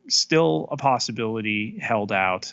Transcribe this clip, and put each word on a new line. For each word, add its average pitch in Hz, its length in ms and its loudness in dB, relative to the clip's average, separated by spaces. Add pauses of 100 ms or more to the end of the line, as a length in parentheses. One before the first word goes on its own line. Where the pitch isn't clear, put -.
still 160 640 2
a 147 40 -4
possibility 113 1000 -2
held 107 340 -2
out. 92 400 0